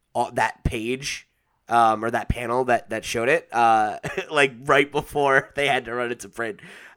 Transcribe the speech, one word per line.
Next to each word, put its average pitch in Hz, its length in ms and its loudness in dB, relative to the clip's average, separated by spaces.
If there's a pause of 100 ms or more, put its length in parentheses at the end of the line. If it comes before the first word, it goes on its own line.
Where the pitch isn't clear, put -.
(140)
uh, 120 180 -2
that 117 320 -2
page, 123 640 -6 (420)
um, 113 340 4
or 117 80 -2
that 113 180 -4
panel 123 360 -2
that, 120 240 0
that 110 160 -6
showed 117 240 -2
it, 165 240 2
uh, 110 440 4 (160)
<laughs> 180 180 -8
like, 143 220 4 (120)
right 143 260 2
before 139 640 0
they 143 120 0
had 127 180 0
to 117 80 -10
run 120 180 -4
it 120 100 -8
to 101 80 -16
print, 113 300 -8 (380)